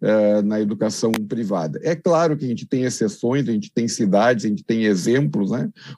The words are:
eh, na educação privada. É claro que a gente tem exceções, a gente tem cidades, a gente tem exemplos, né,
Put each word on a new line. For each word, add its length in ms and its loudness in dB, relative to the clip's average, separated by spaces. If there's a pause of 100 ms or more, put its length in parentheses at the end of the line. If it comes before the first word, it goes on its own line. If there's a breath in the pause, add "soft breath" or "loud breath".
eh, 400 4
na 180 0
educação 520 -2
privada. 720 -4
É 120 0
claro 420 2
que 80 -6
a 20 -2
gente 180 -4
tem 180 -2
exceções, 640 -2
a 40 -2
gente 220 -4
tem 160 0
cidades, 560 2
a 20 0
gente 160 -4
tem 220 0
exemplos, 680 2
né, 180 -2 (280 loud breath)